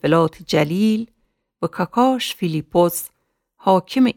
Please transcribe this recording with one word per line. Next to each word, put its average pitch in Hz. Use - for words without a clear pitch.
ولات 160
جلیل 202
و 170
کاکاش 247
فیلیپوس 170
حاکم 190